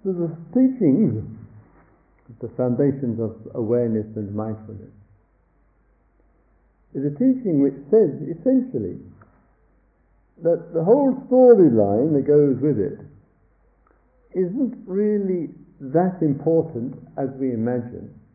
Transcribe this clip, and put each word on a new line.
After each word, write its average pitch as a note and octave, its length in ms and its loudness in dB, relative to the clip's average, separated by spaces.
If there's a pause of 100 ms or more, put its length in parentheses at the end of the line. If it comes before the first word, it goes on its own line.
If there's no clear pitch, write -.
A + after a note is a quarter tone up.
So F#3+ 100 -4
the E3+ 240 -4 (160)
teaching, G3+ 840 2 (1040)
the A#2 160 -12
foundations B2+ 600 -2
of A2 180 -6 (180)
awareness A2+ 500 -2 (120)
and G2+ 180 -8
mindfulness, G#2+ 580 -10 (2000)
is C#3+ 140 -6
a D3 100 -4
teaching A#3+ 460 0
which C#3 160 0 (100)
says G#3+ 240 4 (160)
essentially D#3+ 720 -2 (1400)
that E3 320 -2
the D#3+ 100 -2
whole C4+ 300 4 (160)
storyline D#3 840 6
that C#3 140 0
goes C#3+ 340 4
with C#3+ 160 0
it - 240 -4 (1400)
isn't G3 480 -4
really F#3+ 640 -2 (320)
that E3 400 -2
important D3+ 800 -2 (180)
as C3 220 -6
we C3 160 -4
imagine. A#2+ 580 -6 (220)